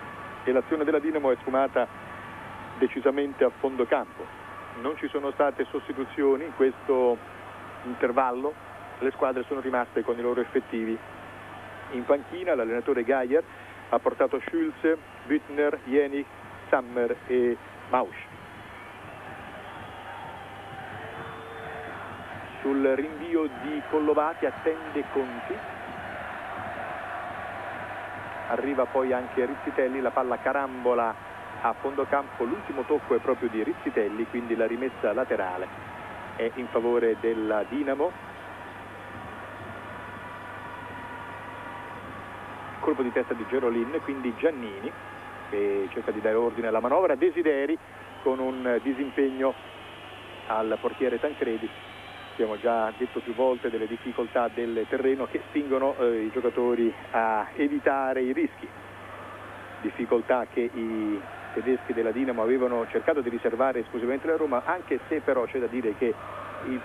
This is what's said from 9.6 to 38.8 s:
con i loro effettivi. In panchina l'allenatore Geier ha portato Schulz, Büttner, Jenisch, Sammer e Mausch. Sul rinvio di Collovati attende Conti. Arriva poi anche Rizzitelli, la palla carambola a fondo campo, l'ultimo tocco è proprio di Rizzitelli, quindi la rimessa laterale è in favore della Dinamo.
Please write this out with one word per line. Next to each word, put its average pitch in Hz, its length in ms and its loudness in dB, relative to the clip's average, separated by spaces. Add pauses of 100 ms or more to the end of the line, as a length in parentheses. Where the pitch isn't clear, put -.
con 120 140 0
i 120 40 -4
loro 123 200 2
effettivi. 113 560 0 (920)
In 123 140 -4
panchina 165 500 2
l'allenatore 120 480 2
Geier 131 400 4 (460)
ha 117 100 4
portato 127 400 2
Schulz, 160 580 2 (280)
Büttner, 147 580 2
Jenisch, 139 440 2 (420)
Sammer 120 460 2 (120)
e 120 300 4 (320)
Mausch. 117 360 0 (4000)
Sul 135 220 4 (120)
rinvio 156 540 0 (120)
di 147 280 -4
Collovati 151 560 4
attende 156 680 0
Conti. 127 460 -2 (3000)
Arriva 131 380 2
poi 131 260 2
anche 123 340 2
Rizzitelli, 135 540 0
la 123 120 2
palla 127 260 2
carambola 127 760 2 (480)
a 117 120 2
fondo 139 320 0
campo, 139 380 0
l'ultimo 135 400 -2
tocco 143 320 4
è 113 40 4
proprio 123 300 2
di 110 140 0
Rizzitelli, 113 680 0
quindi 117 260 0
la 113 120 4
rimessa 120 460 0
laterale 95 540 0 (680)
è 117 200 0
in 123 120 -4
favore 117 520 4
della 110 480 2
Dinamo. 139 440 0 (4000)